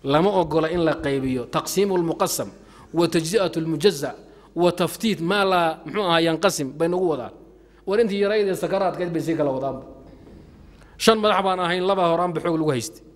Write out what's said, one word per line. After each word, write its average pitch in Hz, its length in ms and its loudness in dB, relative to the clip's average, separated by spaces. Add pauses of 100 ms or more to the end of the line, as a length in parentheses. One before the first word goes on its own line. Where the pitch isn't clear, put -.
Lama 151 260 4
ogola 160 420 0
in 175 120 0
la 156 120 2
qaybiyo. 135 560 -4
Taqsiimu 190 460 -2
lmuqasam 170 520 -2 (440)
wa 165 140 2
tajzi'atu 170 540 0
lmujazza 156 540 -2 (400)
wa 170 160 4
taftiit 175 500 -2
maa 190 240 0
laa, 170 400 2
muxuu 196 180 -4
ahaa, 165 180 2
yanqasim 160 460 0 (100)
bay 165 100 0
nagu 180 220 0
wadaan. 123 220 -4 (540)
War 202 140 2
intii 202 220 2
yarayd 202 260 2
ee 185 80 0
sakaraadkeed 180 560 -2
bay 160 100 -2
sii 156 140 0
kala 143 160 0
wadaanba. 131 320 -4 (1120)
Shan 220 220 4
madax 208 240 2
baan 185 160 0
ahayn, 180 280 0
laba 190 240 2
horaan 175 220 0
ba 160 80 -2
xoog 170 180 0
lagu 156 120 0
haystay. - 320 -6 (120)